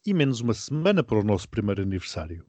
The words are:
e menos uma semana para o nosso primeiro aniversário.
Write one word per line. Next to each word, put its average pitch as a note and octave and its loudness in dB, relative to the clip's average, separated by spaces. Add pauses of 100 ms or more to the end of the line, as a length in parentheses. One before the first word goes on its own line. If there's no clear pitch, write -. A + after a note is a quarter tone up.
e G3+ 0
menos C#3 2
uma A#2 0
semana D#3+ 0
para G#2+ 2
o G2+ 2
nosso G#2 0
primeiro G2+ -2
aniversário. F2+ -6